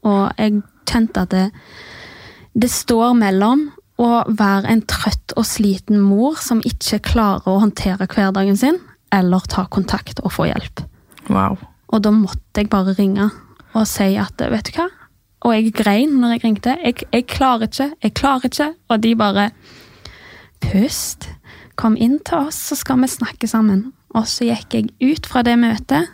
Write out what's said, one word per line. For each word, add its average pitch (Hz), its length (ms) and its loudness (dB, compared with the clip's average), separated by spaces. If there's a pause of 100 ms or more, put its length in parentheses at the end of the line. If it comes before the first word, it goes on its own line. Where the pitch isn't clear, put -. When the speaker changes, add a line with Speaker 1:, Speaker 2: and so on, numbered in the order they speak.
Speaker 1:
og 202 340 2
jeg 208 240 0 (240)
kjente 226 360 0
at 180 80 -2
det, 190 220 0 (1040)
det 240 120 2
står 240 460 0
mellom 226 560 2 (260)
å 233 300 2
være 196 420 0
en 220 120 4
trøtt - 560 -4
og 226 80 0
sliten 202 560 0
mor 208 340 2
som 226 260 -2
ikke - 400 -4
klarer 214 460 0
å 190 140 2
håndtere 196 460 0
hverdagen 196 500 2
sin, 302 220 2 (320)
eller 185 360 4
ta 190 180 -2
kontakt - 580 -4
og 190 80 -2
få 165 160 -2
hjelp. - 380 -6 (440)
Speaker 2:
Wow. 196 280 0 (320)
Speaker 1:
Og 220 120 0
da 214 100 2
måtte - 460 0
jeg 208 120 -2
bare 190 280 2
ringe 196 340 0 (420)
og 220 140 0
si 196 300 0
at, 202 200 -4
"Vet - 280 -2
du - 60 -12
hva?" 349 180 -2 (520)
Og 240 120 2
jeg 220 200 0
grein 233 460 2
når 240 140 2
jeg 233 100 -4
ringte. 233 400 0
"Jeg, 240 120 0 (160)
jeg 254 160 0
klarer 240 400 0
ikke, 285 340 -4
jeg 214 120 -2
klarer 269 320 0
ikke." 294 280 -2 (160)
Og 220 120 2
de 226 140 2
bare, 202 360 0 (1080)
"Pust, - 720 -2 (460)
kom 220 220 2
inn 247 280 2
til 302 220 -2
oss, 320 100 -8 (120)
så 285 100 -4
skal 254 240 0
vi 262 80 0
snakke - 380 -6
sammen." 220 420 2 (240)
Og 220 160 0
så - 160 -4
gikk 233 240 -4
jeg 220 300 -2
ut 269 260 0
fra 254 160 0
det 240 160 4
møtet 240 540 0